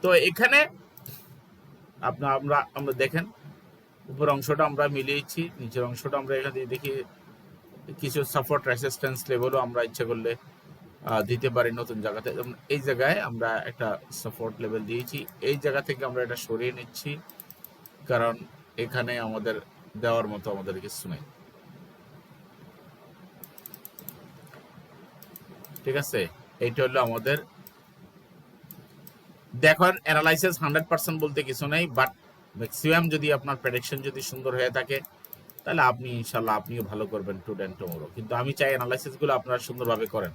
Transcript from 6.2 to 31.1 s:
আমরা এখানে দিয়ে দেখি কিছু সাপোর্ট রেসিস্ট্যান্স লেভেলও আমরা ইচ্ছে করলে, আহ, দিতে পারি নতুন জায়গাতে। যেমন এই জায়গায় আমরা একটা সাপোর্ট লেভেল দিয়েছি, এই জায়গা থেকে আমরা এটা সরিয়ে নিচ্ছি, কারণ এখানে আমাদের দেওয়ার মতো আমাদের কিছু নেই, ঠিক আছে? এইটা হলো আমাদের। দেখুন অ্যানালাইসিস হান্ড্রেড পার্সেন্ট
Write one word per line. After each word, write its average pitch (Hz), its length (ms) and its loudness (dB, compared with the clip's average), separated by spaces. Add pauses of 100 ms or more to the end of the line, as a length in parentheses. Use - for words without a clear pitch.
আমরা 135 180 -2
এখানে 131 180 -4
দিয়ে 127 160 -4
দেখি 135 180 -6 (1080)
কিছু 139 180 -2 (140)
সাপোর্ট 143 380 2
রেসিস্ট্যান্স 131 480 -2 (120)
লেভেলও 131 340 2
আমরা 120 220 0
ইচ্ছে 113 220 -4
করলে, 117 260 -2
আহ, - 960 -6
দিতে 123 260 0
পারি 117 140 6 (120)
নতুন 117 240 -6
জায়গাতে। 107 320 -2
যেমন 123 160 -6 (200)
এই 143 140 0
জায়গায় 135 300 4 (120)
আমরা 117 200 -2 (220)
একটা 117 160 -4 (340)
সাপোর্ট 113 320 -6 (100)
লেভেল 110 280 -2
দিয়েছি, 123 260 -6 (320)
এই 143 140 2
জায়গা 139 240 2
থেকে 135 220 -4
আমরা 123 160 -2
এটা 120 120 -6 (100)
সরিয়ে 120 320 -2
নিচ্ছি, 123 320 -10 (1000)
কারণ 117 240 2 (500)
এখানে 120 300 -2 (140)
আমাদের 110 280 -2 (480)
দেওয়ার 117 300 2
মতো 101 220 -8
আমাদের 95 200 -6 (100)
কিছু - 280 -10
নেই, 73 100 -10 (4000)
ঠিক 135 200 0
আছে? 113 180 -2 (440)
এইটা 117 200 -2
হলো 131 220 2
আমাদের। 117 300 0 (2250)
দেখুন 180 280 8 (120)
অ্যানালাইসিস 156 580 4
হান্ড্রেড 156 280 2
পার্সেন্ট 160 320 0